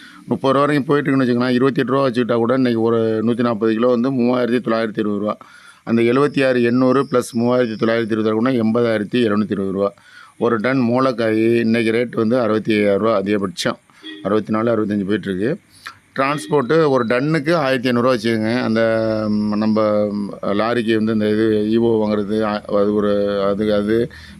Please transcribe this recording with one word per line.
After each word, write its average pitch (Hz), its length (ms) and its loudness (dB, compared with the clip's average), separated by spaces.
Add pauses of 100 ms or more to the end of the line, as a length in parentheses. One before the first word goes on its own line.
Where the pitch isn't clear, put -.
(260)
முப்பது 131 280 0
ரூபா 139 100 2
வரைக்கும் 143 220 0
போயிட்டு 143 240 0
இருக்குன்னு 135 140 2
வச்சுக்கோங்களேன். 123 300 0
இருபத்தெட்டு 123 380 0
ரூபா 139 140 0
வச்சுக்கிட்டா 120 300 0
கூட 117 180 2
இன்னைக்கு 123 260 0
ஒரு 113 460 0
நூத்தி 120 180 0
நாப்பது 113 300 0
கிலோ 113 140 2
வந்து 123 240 0
மூவாயிரத்தி 123 520 0
தொள்ளாயிரத்தி 113 340 -2
இருபது 104 200 -2
ரூபா. 104 180 -4 (480)
அந்த 117 180 0
எழுவத்தி 135 460 2
ஆறு 123 140 2
எண்ணூறு 127 480 2
பிளஸ் 123 240 0
மூவாயிரத்தி 120 440 0
தொள்ளாயிரத்தி 113 320 0
இருபது 110 200 0
ரூபான்னா 113 220 0
எண்பதாயிரத்தி 113 680 0
எழுநூத்தி 104 280 0
இருபது 98 220 -4
ரூபா. 98 200 -2 (460)
ஒரு 117 200 0
டன் 127 200 0
மூலக்காய் 117 800 0
இன்னைக்கு 113 340 2
ரேட் 117 240 -2
வந்து 117 240 0
அறுபத்தி 110 320 0
ஐயாயிரம் 101 280 2
ரூபா, 113 140 2
அதிகபட்சம் 101 640 -2 (440)
அறுபத்தி 107 300 -2
நாலு, 110 180 0
அறுபத்தஞ்சு 107 360 -2
போயிட்டு 98 240 -4
இருக்கு. 98 200 -2 (680)
டிரான்ஸ்போர்ட்டு 147 720 0
ஒரு 131 160 2
டன்னுக்கு 143 500 0
ஆயிரத்தி 131 360 0
ஐந்நூறுரூவா 120 440 2
வச்சுக்கோங்க. 113 280 -2
அந்த, 113 180 0 (480)
ம், 104 300 -2
நம்ம, 107 540 2
ம், 101 300 -6
லாரிக்கு 110 540 0
வந்து 110 160 0
இந்த 107 160 0
இது 107 420 0
இ 113 80 2
ஓ 113 280 2
வாங்குறது, 104 360 -2
அ, 104 240 -2
அது 104 280 0
ஒரு, 101 480 0
அது, 101 320 0
அது 110 360 0 (300)